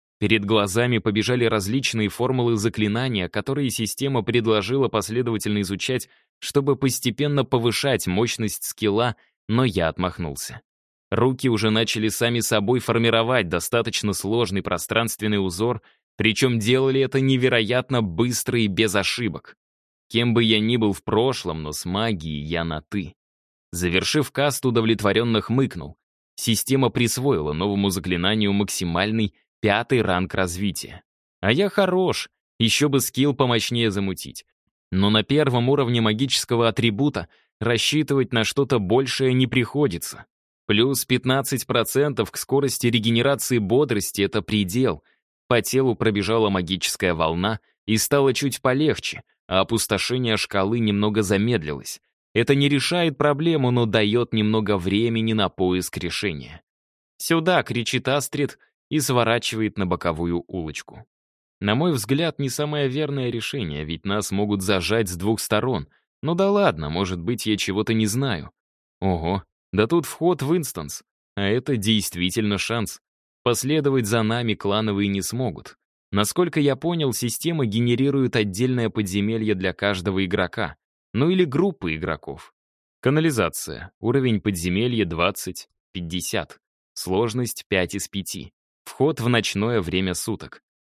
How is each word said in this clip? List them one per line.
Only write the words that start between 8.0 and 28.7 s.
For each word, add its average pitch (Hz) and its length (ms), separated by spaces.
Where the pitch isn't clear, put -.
мощность 107 560
скилла, 110 520
но 113 160
я 90 260
отмахнулся. 85 720
Руки 127 360
уже 110 220
начали 110 380
сами 117 320
собой 110 400
формировать 113 680
достаточно 107 640
сложный 98 500
пространственный 107 840
узор, 107 380
причем 117 420
делали 131 440
это 135 200
невероятно 123 800
быстро 113 580
и 110 60
без 101 300
ошибок. 101 600
Кем 117 240
бы 113 100
я 110 160
ни 113 180
был 107 160
в - 100
прошлом, 104 600
но 76 100
с - 120
магией 87 560
я 82 220
на 78 180
"ты". 95 320
Завершив 92 600
каст, 139 340
удовлетворенно 113 760
хмыкнул. 90 560
Система 123 540
присвоила 117 600
новому 98 380
заклинанию 92 640
максимальный 101 800